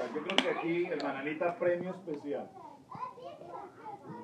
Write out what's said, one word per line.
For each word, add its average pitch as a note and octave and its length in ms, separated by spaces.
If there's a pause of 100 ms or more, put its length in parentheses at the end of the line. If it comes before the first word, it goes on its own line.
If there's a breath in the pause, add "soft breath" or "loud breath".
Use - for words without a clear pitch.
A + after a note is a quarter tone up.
(160)
Yo D3+ 80
creo F#3+ 140
que F3+ 200
aquí, E3+ 280
hermananita, D3+ 720
premio F3 340
especial. C#3+ 580 (1700)